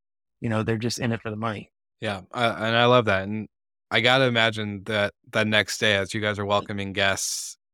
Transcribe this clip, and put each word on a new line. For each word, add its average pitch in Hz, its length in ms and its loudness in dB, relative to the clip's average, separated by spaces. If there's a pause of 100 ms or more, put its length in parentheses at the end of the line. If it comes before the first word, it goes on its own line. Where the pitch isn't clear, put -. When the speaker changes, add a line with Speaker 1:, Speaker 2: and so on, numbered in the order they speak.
(420)
Speaker 1:
you 120 80 -4
know, 110 140 0
they're 113 140 0
just 110 220 -4
in 117 140 -2
it 110 80 -6
for 113 80 -10
the 104 80 -8
money. 107 340 -6 (300)
Speaker 2:
Yeah, 101 200 -6 (120)
I, 113 340 -2
and 113 80 2
I 120 100 6
love 123 200 6
that. 95 180 2
And 107 240 -6 (420)
I 113 120 2
gotta 127 240 4
imagine 110 600 0
that 104 280 -2 (180)
the 110 140 2
next 107 320 2
day, 107 180 2
as 98 180 -2
you 113 60 -4
guys 104 200 -2
are 101 60 -4
welcoming 101 460 -2
guests, - 680 -2 (160)